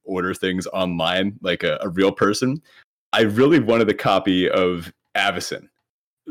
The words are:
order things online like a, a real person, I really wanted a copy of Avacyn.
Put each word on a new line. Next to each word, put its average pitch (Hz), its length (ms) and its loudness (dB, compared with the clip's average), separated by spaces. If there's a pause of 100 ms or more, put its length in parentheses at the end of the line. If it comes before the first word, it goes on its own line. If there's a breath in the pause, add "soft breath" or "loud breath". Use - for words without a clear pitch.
order 92 300 -4
things 92 340 -4
online 90 760 -2
like 87 220 -4
a, 78 180 -2
a 104 80 -6
real 95 220 0
person, 120 500 0 (520 soft breath)
I - 80 2
really 131 380 4
wanted 113 300 2
a 104 40 4
copy 92 560 2
of 90 420 0 (240)
Avacyn. 98 520 -4 (640)